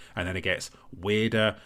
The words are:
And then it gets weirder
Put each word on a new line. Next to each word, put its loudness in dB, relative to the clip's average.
And -2
then -2
it -2
gets -2
weirder 2